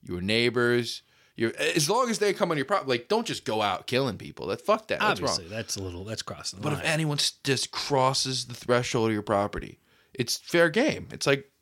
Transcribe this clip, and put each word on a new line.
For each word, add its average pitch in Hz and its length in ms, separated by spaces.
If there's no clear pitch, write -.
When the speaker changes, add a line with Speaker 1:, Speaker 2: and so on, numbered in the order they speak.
Speaker 1:
your 87 200
neighbors. 120 800
Your, 113 220
as 160 320
long 240 180
as 202 120
they 208 120
come 180 180
on 160 60
your 170 80
property, 190 240
like, 120 200
don't 226 180
just - 180
go 110 160
out 98 260
killing 120 300
people. - 300
That, 98 160
fuck 214 260
that. 190 120
That's 214 100
Speaker 2:
Obviously, 92 240
Speaker 1:
wrong. 87 80
Speaker 2:
that's 110 240
a 98 60
little, 90 220
that's 110 180
crossing - 380
the - 20
Speaker 1:
But 147 100
Speaker 2:
line. 143 100
Speaker 1:
if 151 60
anyone 156 300
s-, - 160
just - 280
crosses 131 760
the 123 80
threshold 120 540
of 110 40
your 104 100
property, 101 560
it's - 240
fair 170 320
game. 170 420
It's - 140
like, 139 240